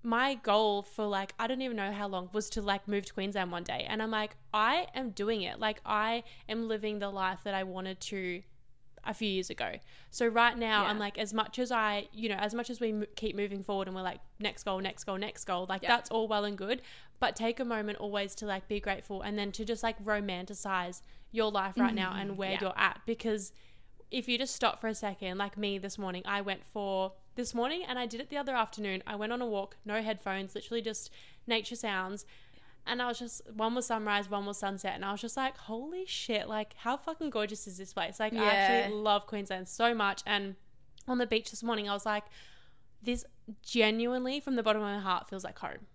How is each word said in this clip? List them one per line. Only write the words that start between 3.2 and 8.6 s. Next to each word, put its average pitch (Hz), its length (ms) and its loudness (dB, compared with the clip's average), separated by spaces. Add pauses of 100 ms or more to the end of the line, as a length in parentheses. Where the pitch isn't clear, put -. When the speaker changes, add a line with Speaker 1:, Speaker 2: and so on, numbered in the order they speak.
Speaker 1:
one 175 140 -4
day. - 240 0
And 220 120 0
I'm 220 100 0
like, 214 260 0 (160)
"I 254 420 6
am 254 140 0
doing 202 320 0
it." - 180 -4
Like, 214 260 0
I 220 380 2 (240)
am 226 220 -2
living 214 300 0
the 196 100 0
life 190 340 -2
that 202 100 -2
I 190 100 2
wanted 185 380 -4
to 185 420 -4 (640)